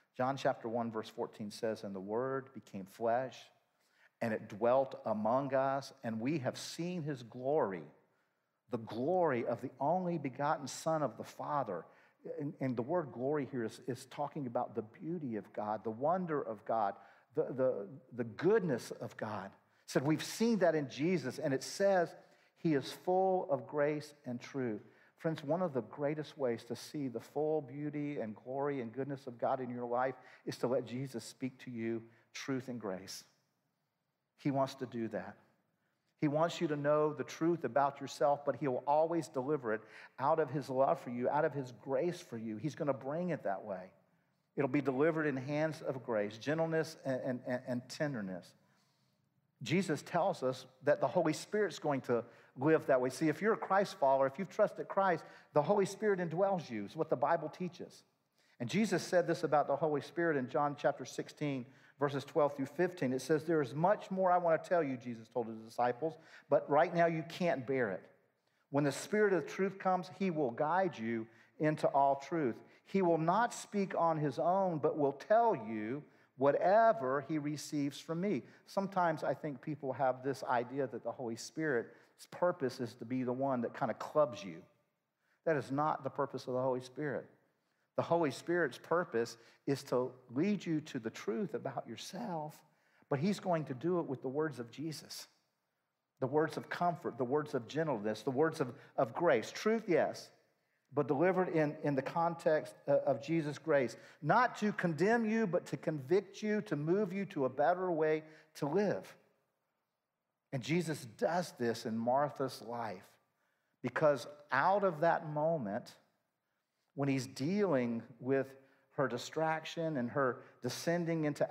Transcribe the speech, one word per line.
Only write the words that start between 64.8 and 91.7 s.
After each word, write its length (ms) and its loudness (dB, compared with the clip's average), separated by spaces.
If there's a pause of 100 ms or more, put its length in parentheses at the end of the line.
you," 140 -2
Jesus 300 -10
told 200 -2
his 120 -8
disciples, 580 -2 (320)
"but 200 4
right 240 6
now 120 6
you 240 2
can't 360 0
bear 260 0
it. 120 -6 (640)
When 140 2
the 80 2
Spirit 420 2
of 140 2
truth 320 -2
comes, 300 0 (100)
he 100 2
will 220 0
guide 460 0
you 300 -2 (320)
into 280 2
all 280 6
truth. 400 0 (300)
He 160 2
will 160 6
not 360 2
speak 440 -2
on 200 4
his 200 0
own, 420 2
but 180 2
will 160 2
tell 420 4
you 480 -4 (340)
whatever 920 4
he 120 -2
receives 600 -4
from 220 -6
me." 220 0 (240)
Sometimes 560 0
I 100 2
think 280 -6
people 320 -6
have 300 0
this 200 -2
idea 440 0
that 160 -10
the 80 -4
Holy 240 -6
Spirit's 920 -4
purpose 500 0
is 160 -6
to 100 -12
be 180 -2
the 100 -2
one 280 0
that 120 -4
kind 160 0
of 80 -4
clubs 460 0
you. 180 -12 (840)
That 100 2
is 160 -2
not 320 0
the 80 -4
purpose 340 -4
of 80 -4
the 80 0
Holy 200 0
Spirit. 460 -6 (720)
The 60 2
Holy 280 2
Spirit's 460 -2
purpose 600 0 (300)
is 160 0
to 280 0 (220)
lead 320 0
you 160 0
to 160 -8
the 120 -6
truth 440 -4
about 340 -6